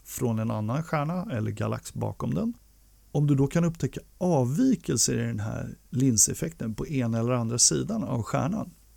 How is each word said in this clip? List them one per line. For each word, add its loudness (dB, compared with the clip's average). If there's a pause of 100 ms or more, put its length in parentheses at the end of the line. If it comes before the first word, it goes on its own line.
från -2
en -2
annan -2
stjärna -2
eller -2
galax -6
bakom -4
den. -2 (580)
Om 2
du 6
då 4
kan 2
upptäcka -2 (160)
avvikelser 2
i 0
den -4
här -6 (120)
linseffekten 2
på -6
ena 0
eller 2
andra 0
sidan 2
av -2
stjärnan, -2 (240)